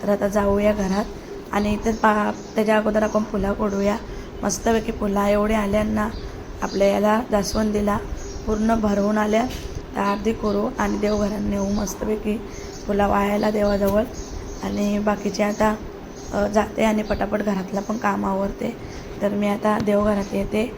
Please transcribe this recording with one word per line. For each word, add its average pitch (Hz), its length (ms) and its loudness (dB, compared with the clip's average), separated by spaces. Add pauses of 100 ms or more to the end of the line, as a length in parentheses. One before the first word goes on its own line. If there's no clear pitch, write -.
तर 202 60 -2
आता 202 180 2
जाऊया 202 460 4
घरात 202 320 0 (460)
आणि 208 220 2
इथे 220 180 0
पा-, 214 400 4 (240)
त्याच्या 214 220 4
अगोदर 214 260 2
आपण 214 200 2
फुला 202 300 0
तोडूया. 202 440 0 (460)
मस्तपैकी 226 480 0
फुला 202 380 0
एवढे 208 240 4
आल्यांना 214 560 0 (520)
आपल्या 196 260 2
याला 208 440 4
जास्वंदीला 208 680 2 (480)
पूर्ण 220 340 2
भरवून 208 380 2
आल्या. 214 280 2 (500)
तर - 40 -2
आरती 202 340 0
करू 214 440 0
आणि 208 200 0
देवघरात 208 440 0
नेऊ 202 280 0
मस्तपैकी 214 680 -2 (500)
फुला 202 200 2
वाहायला 202 440 2
देवाजवळ. 202 520 2 (600)
आणि 202 360 0
बाकीचे 208 440 0
आता, 214 320 2 (580)
अ, 208 140 2
जाते 208 360 2
आणि 214 200 2
पटापट 208 360 -2
घरातलं 196 420 -2
पण 214 160 -4
काम 202 280 0
आवरते. 202 520 -2 (440)
तर 202 80 2
मी 202 180 0
आता 208 320 2
देवघरात 202 540 2
येते. 208 440 -2